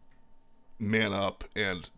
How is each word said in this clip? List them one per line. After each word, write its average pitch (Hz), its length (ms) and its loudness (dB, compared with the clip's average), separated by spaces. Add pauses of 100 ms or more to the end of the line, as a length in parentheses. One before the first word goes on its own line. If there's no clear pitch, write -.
(800)
man 110 320 2
up 98 320 0 (100)
and 95 440 -2